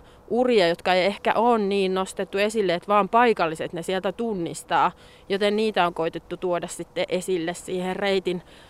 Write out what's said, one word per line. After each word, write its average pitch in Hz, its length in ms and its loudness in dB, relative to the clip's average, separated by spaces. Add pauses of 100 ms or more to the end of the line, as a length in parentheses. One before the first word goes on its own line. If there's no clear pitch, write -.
(280)
uria, 233 400 4
jotka 180 260 0
ei 185 100 4
ehkä 202 300 0
ole 233 240 4
niin 196 360 0
nostettu 190 440 -4
esille, 208 360 0
että 175 140 -6
vaan 202 200 4
paikalliset 185 640 2
ne 165 100 -6
sieltä 185 300 -2
tunnistaa. 175 800 -2 (360)
Joten 208 280 0
niitä 208 300 2
on 175 80 -2
koitettu 165 420 -6
tuoda 170 300 -2
sitten - 420 -8
esille 175 460 -2
siihen 185 420 -6
reitin, 190 460 -2 (280)